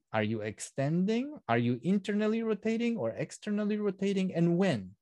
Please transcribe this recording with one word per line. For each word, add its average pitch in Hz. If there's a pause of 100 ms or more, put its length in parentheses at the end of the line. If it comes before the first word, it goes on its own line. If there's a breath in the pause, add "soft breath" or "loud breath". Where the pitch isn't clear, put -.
(140)
Are 110
you 107
extending? 185 (100)
Are 117
you 120
internally 208
rotating 226
or 120
externally 208
rotating? 196
And 170
when? 113 (100)